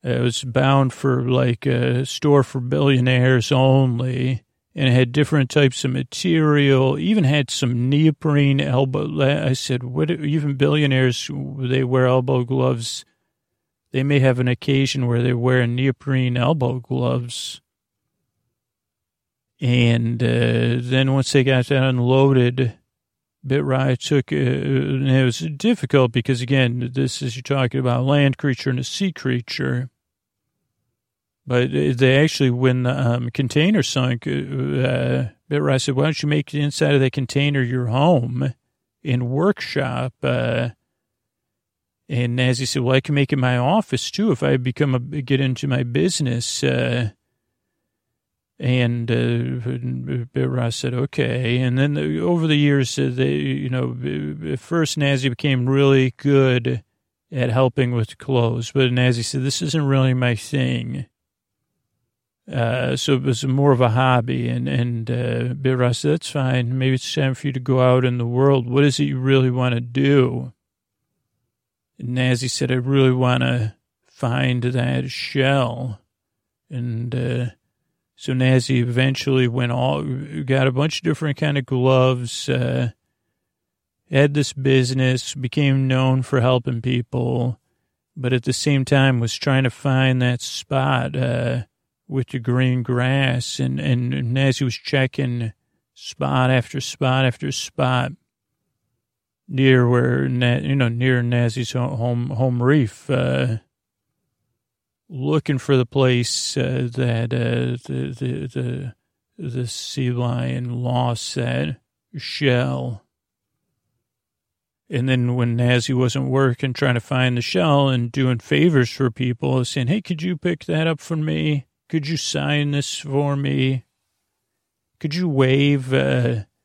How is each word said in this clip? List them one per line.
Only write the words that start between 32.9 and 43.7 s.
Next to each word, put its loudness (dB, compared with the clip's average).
um, 0
container 2
sunk, -2
uh, -4
uh, -2
Bit -2
Rod 2
said, -2
"Why 0
don't -2
you -2
make -2
the -4
inside 0
of 4
that 2
container 0
your -2
home 2
and -2
workshop?" -2
Uh, -2
and -2
Nazzy 0
said, -2
"Well, 2
I 4
can -4
make 2
it 0
my 0
office, -2